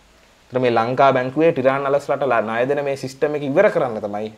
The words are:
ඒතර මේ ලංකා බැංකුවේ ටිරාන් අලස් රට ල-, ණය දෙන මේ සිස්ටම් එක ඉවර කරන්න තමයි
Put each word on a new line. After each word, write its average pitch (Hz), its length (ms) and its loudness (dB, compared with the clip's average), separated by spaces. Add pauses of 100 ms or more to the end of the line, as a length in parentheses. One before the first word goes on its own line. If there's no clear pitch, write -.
(520)
ඒතර 127 80 -2
මේ 123 100 2
ලංකා 127 420 4
බැංකුවේ 131 400 2
ටිරාන් 135 340 0
අලස් 139 240 -2
රට 139 120 -2
ල-, 117 220 2
ණය 113 240 -2
දෙන 143 160 -2
මේ 139 120 -4
සිස්ටම් 139 380 -4
එක 143 80 -4
ඉවර 160 280 2
කරන්න 123 300 -2
තමයි 107 380 -8